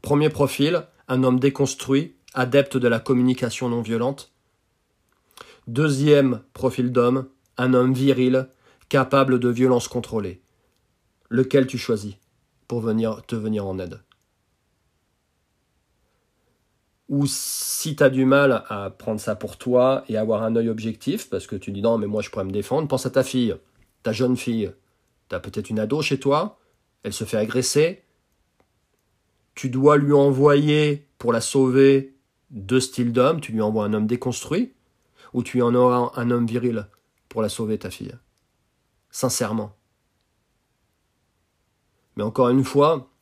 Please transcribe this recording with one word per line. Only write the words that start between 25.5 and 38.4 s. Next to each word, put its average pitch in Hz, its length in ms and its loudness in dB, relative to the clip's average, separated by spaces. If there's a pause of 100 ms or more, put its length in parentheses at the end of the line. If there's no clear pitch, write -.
une 110 100 -4
ado 123 220 -2
chez 139 180 -2
toi, 147 400 -2 (440)
elle 107 100 -8
se - 100 -8
fait 107 140 -4
agresser. 120 680 0 (1500)
Tu 135 140 -6
dois 139 280 6
lui 143 160 4
envoyer, 143 920 4 (100)
pour 117 160 0
la 113 80 0
sauver, 135 720 4 (380)
deux 113 280 -2
styles 123 320 -2
d'hommes. 139 300 2
Tu - 100 -12
lui 110 100 -2
envoies 107 220 0
un 104 100 -2
homme 107 140 0
déconstruit 127 640 -4 (600)
ou 120 100 -2
tu - 140 -4
lui 123 60 2
envoies 123 520 2
un 120 160 -2
homme 120 140 0
viril 113 420 -4 (400)
pour 113 140 -6
la 104 80 -2
sauver, 110 280 -6
ta 92 120 -12
fille ? - 260 -14 (960)